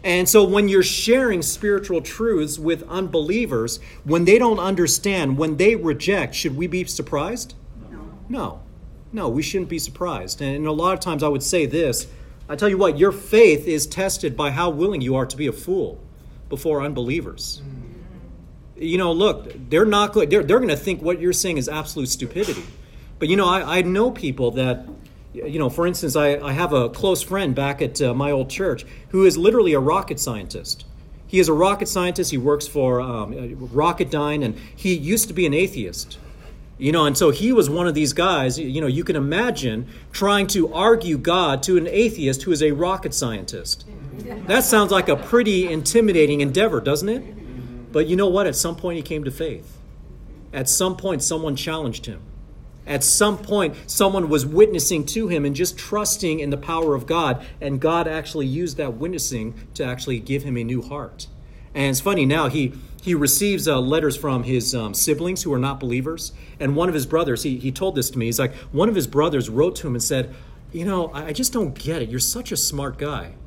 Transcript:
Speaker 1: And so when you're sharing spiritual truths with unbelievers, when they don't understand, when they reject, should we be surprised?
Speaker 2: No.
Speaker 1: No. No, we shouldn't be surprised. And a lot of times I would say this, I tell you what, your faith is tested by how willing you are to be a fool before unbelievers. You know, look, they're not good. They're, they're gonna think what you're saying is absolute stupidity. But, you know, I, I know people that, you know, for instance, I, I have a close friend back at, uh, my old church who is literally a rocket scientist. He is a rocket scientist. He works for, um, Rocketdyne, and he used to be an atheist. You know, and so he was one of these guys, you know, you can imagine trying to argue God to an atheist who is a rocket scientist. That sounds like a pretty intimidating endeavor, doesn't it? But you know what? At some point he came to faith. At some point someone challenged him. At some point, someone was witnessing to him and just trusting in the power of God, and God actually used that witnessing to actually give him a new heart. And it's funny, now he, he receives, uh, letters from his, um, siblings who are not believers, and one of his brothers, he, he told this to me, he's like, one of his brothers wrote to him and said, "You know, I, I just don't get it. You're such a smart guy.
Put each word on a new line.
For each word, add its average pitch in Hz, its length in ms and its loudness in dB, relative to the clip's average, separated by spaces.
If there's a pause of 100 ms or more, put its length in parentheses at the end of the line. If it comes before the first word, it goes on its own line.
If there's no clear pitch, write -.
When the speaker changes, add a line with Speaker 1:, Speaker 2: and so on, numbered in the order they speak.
Speaker 1:
And 180 260 2
so 208 160 8
when 202 240 4
you're 196 140 6
sharing 226 600 2
spiritual 190 580 -2
truths 156 580 -2
with 165 300 -2
unbelievers, 156 920 -2 (240)
when 170 200 2
they 202 140 8
don't 226 200 4
understand, 180 800 0
when 156 200 0
they 208 200 6
reject, 170 580 -2
should 135 220 -4
we 175 100 -2
be 175 180 -2
surprised? 160 720 -6 (360)
Speaker 2:
No. - 80 -16 (300)
Speaker 1:
No. 147 340 -8 (500)
No, 196 160 -4
we 127 140 -2
shouldn't 185 260 -4
be 170 100 -4
surprised. 147 600 -6
And 143 260 -2
a 156 60 0
lot 175 220 2
of 180 60 -6
times 156 220 -2
I 151 60 2
would 139 140 0
say 165 240 2
this, 139 400 0 (420)
I 147 80 -6
tell 208 120 4
you 190 100 2
what, 175 180 4
your 185 160 6
faith 190 540 6
is 156 200 0
tested 185 500 -2
by 143 160 0
how 170 180 0
willing 165 300 0
you 127 160 0
are 131 100 0
to 131 100 -10
be 143 120 -2
a 117 40 -2
fool 165 480 -4 (480)
before 143 320 -2
unbelievers. 131 800 -6 (1160)
You 165 220 -2
know, 175 140 2
look, 180 400 2 (160)
they're 160 160 6
not 208 280 4
good. 170 180 4
They're, 202 120 6
they're 180 180 6
gonna 180 160 0
think - 260 -4
what 160 180 -2
you're 180 120 2
saying 175 260 0
is 135 100 -2
absolute 147 400 -6
stupidity. 175 560 -4 (540)
But, 151 100 -2
you 185 60 4
know, 196 140 4
I, 175 300 0
I 185 40 2
know 196 300 2
people 127 400 -2
that, 127 340 -2 (460)
you 147 260 -8
know, 156 100 2
for 165 200 0
instance, 170 260 -2
I, 147 240 4
I 143 140 -6
have 139 200 0
a 123 160 4
close - 320 0
friend 180 320 -2
back 139 300 -2
at, 139 180 -2
uh, 123 140 2
my 143 160 0
old 131 180 0
church 165 380 -4 (220)
who 190 160 4
is 170 120 8
literally 190 360 6
a 139 80 4
rocket 156 400 0
scientist. - 640 -8 (420)
He 185 140 4
is 160 80 6
a 160 40 4
rocket 196 360 2
scientist. 180 420 -2
He 135 80 -2
works 147 300 0
for, 131 320 2
um, 117 340 -6
Rocketdyne, 143 1120 0
and 110 120 -2 (200)
he 185 180 0
used 180 320 0
to 165 80 -12
be 175 120 2
an 139 60 2
atheist. 143 640 -4 (600)
You 139 140 0
know, 160 140 4
and 139 120 2
so 160 120 6
he 208 220 2
was 190 160 6
one 175 200 0
of 156 60 0
these 147 180 2
guys, 151 440 2
you 147 240 -4
know, 151 60 -2
you 135 160 0
can 170 140 0
imagine 139 720 -2 (240)
trying 202 360 2
to 165 240 0
argue 180 460 4
God 160 460 0
to 185 120 4
an 165 120 2
atheist 175 560 0
who 185 80 0
is 151 100 2
a 151 80 6
rocket 170 440 -2
scientist. 101 680 -6 (640)
That 226 160 4
sounds 208 300 4
like 180 160 4
a 147 80 4
pretty 202 500 2
intimidating 160 760 4
endeavor, 143 400 2
doesn't 151 280 0
it? - 840 -10
But 156 140 2
you 170 80 0
know 190 140 4
what? 185 180 2
At 139 80 0
some 165 220 -2
point 175 200 -4
he 151 60 -6
came 151 220 -6
to 131 80 -4
faith. 147 440 -8 (760)
At 135 160 -4
some 185 280 2
point 170 240 -2
someone 160 360 -2
challenged 156 500 -6
him. 101 140 -12 (680)
At 139 180 -2
some 208 320 4
point, 185 380 0 (120)
someone 190 440 2
was 139 160 2
witnessing 175 600 4
to 220 200 -2
him 160 160 0
and 139 100 0
just 175 220 -2
trusting 196 640 -2
in 143 80 -4
the 139 80 -2
power 160 380 0
of 127 100 -4
God, 156 400 0 (160)
and 139 220 -4
God 165 260 2
actually 156 380 -4
used 147 320 -4
that 135 160 -4
witnessing 127 580 -6 (220)
to 147 100 -4
actually 123 360 -4
give 135 220 -4
him 135 140 -4
a 117 80 -2
new 120 160 -2
heart. - 460 -12 (480)
And 139 160 0
it's 131 100 0
funny, 190 240 2
now 143 240 2
he, 131 240 0 (300)
he 180 120 0
receives, 160 540 2
uh, 139 100 4
letters 139 380 2
from 127 280 -2
his, 123 300 0
um, 110 200 -4
siblings 170 480 0
who 156 100 -2
are 127 60 2
not 131 200 -2
believers, 131 540 -4 (260)
and 143 160 0
one 175 140 2
of 170 60 0
his 139 100 0
brothers, 151 380 0
he, 131 160 -2
he 127 120 -4
told 190 240 -2
this 127 140 0
to 127 100 -6
me, 113 60 0
he's 113 140 -2
like, 131 160 0 (180)
one 180 160 4
of 226 60 0
his 151 120 0
brothers 147 440 2
wrote 147 260 2
to - 100 -10
him 127 80 -4
and 117 80 -4
said, 160 320 -2 (380)
"You 170 140 -6
know, 180 220 0
I, 151 180 -10
I 156 80 -6
just 247 180 -2
don't 180 220 -2
get 156 260 -4
it. 113 80 -4
You're 123 120 -4
such 240 320 -4
a 170 40 -4
smart 139 400 -4
guy. 143 380 -8 (120)